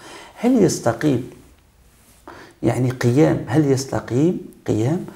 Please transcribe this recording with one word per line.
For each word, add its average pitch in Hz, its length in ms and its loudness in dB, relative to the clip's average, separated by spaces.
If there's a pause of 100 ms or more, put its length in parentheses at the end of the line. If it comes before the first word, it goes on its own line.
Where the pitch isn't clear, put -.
(360)
هل 240 280 2
يستقيم، 131 640 0 (1300)
يعني 123 260 0
قيام، 143 580 2
هل 143 240 2
يستقيم 127 680 0 (300)
قيام 131 380 0 (100)